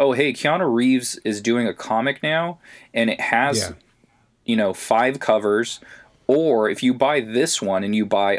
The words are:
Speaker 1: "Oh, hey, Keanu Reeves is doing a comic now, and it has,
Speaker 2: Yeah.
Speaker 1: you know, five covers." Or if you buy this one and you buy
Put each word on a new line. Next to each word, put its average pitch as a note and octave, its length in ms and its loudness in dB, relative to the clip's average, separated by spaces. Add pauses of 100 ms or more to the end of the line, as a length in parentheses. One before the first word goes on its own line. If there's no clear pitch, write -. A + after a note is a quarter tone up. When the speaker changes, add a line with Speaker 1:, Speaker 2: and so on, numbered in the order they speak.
Speaker 1:
"Oh, C#3 100 4
hey, C3 220 0
Keanu D#3 400 0
Reeves B2 500 0
is G#2 160 -4
doing A#2 260 0
a G2+ 80 -2
comic A#2+ 480 -4
now, E3 360 -2 (360)
and A2+ 160 0
it - 120 -4
has, A#2+ 380 0
Speaker 2:
Yeah. F#2 120 -6 (720)
Speaker 1:
you A2+ 140 -2
know, G2 160 0
five B2+ 480 0
covers." G#2+ 580 0 (480)
Or C3 420 2
if - 140 -4
you B2+ 100 2
buy C3+ 280 0
this A#2 400 -2
one G2 240 -2
and G#2 100 -2
you G#2+ 100 0
buy G2+ 340 2